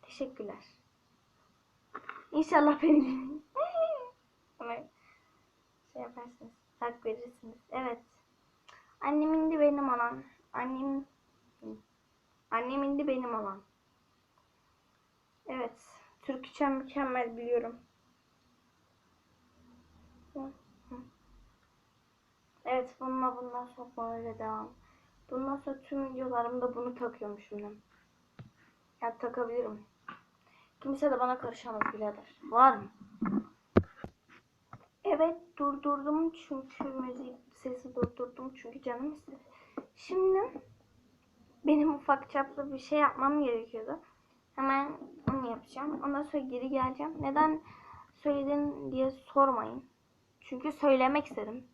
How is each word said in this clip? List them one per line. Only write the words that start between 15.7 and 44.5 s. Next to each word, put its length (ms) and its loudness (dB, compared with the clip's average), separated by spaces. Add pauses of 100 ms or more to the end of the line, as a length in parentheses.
Türkçe 460 -2
mükemmel 680 -2
biliyorum. 400 0 (2500)
Hı, 200 -10 (360)
hı. 80 -14 (1700)
Evet, 360 -2
bununla 360 -2
bundan 300 -8
sonra 300 -16
böyle 420 -8
devam. 340 -6 (600)
Bundan 240 -4
sonra 240 -8
tüm 240 -6
videolarımda 720 -2
bunu 180 -6
takıyormuşum 680 -8
ben. 120 -12 (1300)
Ya 160 -6
takabilirim. 640 -4 (1000)
Kimse 300 2
de 100 2
bana 180 2
karışamaz 440 -6 (100)
birader. 500 -6
Var 340 8
mı? 80 -8 (2250)
Evet, 320 6 (200)
durdurdum 760 2
çünkü 540 -8
müzik 520 -6 (180)
sesi 400 -10
durdurdum 600 -4
çünkü 280 -16
canım 320 -6
istedi. 240 -18 (560)
Şimdi 640 2 (1080)
benim 280 6
ufak 360 0
çaplı 420 -2
bir 60 -8
şey 200 0
yapmam 460 4
gerekiyordu. 560 -4 (560)